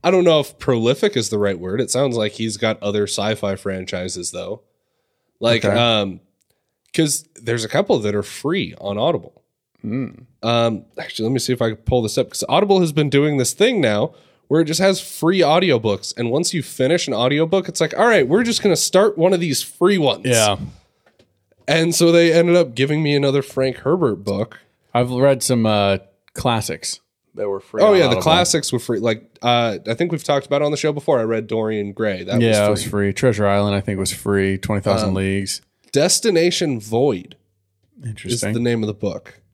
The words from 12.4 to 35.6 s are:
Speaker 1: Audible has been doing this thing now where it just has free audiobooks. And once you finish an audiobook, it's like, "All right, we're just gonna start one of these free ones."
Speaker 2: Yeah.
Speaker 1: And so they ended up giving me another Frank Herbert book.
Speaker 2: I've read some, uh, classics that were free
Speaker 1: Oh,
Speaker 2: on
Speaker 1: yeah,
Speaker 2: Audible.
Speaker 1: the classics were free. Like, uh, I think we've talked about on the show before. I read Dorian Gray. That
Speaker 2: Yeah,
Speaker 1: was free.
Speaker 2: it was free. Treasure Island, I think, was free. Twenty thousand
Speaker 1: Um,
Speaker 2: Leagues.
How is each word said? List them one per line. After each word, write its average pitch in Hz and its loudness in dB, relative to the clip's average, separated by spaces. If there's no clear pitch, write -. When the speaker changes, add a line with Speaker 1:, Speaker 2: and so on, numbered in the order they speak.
Speaker 1:
Audible 190 4
has 160 0
been 147 0
doing 143 2
this 127 0
thing 226 2
now 113 0
where 156 4
it 160 2
just 160 -4
has 190 2
free 180 0
audiobooks. 143 2
And 120 -4
once 165 -2
you 160 -2
finish 160 0
an 131 -4
audiobook, 156 0
it's - -8
like, 156 -2
"All 214 4
right, 180 4
we're 202 2
just 226 -2
gonna 185 4
start 202 2
one 175 4
of 175 0
these 160 -2
free 185 0
ones." 131 0
Speaker 2:
Yeah. 110 4
Speaker 1:
And 160 2
so 170 4
they 170 6
ended 170 4
up 135 0
giving 151 0
me 143 2
another 139 2
Frank 131 -4
Herbert 143 0
book. 101 -6
Speaker 2:
I've 123 0
read 131 2
some, 117 0
uh, 101 2
classics - -4
that 104 -6
were 98 -6
free - -4
Speaker 1:
Oh, 208 6
Speaker 2:
on 190 6
Speaker 1:
yeah, 170 6
Speaker 2:
Audible. 113 2
Speaker 1:
the - -4
classics 165 2
were 127 -2
free. 113 -4
Like, 113 -2
uh, 120 0
I 113 -2
think 170 -2
we've 156 -6
talked 139 -2
about 143 -2
on 147 0
the 147 -4
show 151 -2
before. 143 0
I 113 0
read 110 -2
Dorian 107 -4
Gray. 98 -4
That 98 0
Speaker 2:
Yeah, 113 4
Speaker 1:
was 107 4
free. 104 4
Speaker 2:
it 104 4
was 101 -2
free. 101 -2
Treasure 104 0
Island, 101 2
I 98 -2
think, 98 -4
was 95 -4
free. 98 0
Twenty 104 -4
thousand 104 0
Speaker 1:
Um, 95 -2
Speaker 2:
Leagues. 95 -4